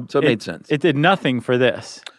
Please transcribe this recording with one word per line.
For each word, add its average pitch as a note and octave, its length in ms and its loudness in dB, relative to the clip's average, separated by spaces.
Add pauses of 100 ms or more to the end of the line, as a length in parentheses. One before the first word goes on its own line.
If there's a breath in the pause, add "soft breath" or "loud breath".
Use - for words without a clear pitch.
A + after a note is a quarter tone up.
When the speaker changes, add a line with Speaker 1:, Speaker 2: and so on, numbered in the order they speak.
Speaker 1:
So C#3+ 120 0
it C#3 40 0
Speaker 2:
it D#3 40 4
Speaker 1:
made A#2 140 0
sense. - 280 -12
Speaker 2:
it D3 100 0
did D3+ 160 2
nothing D3+ 440 2
for B2 180 0
this. A#2+ 420 -2 (180 loud breath)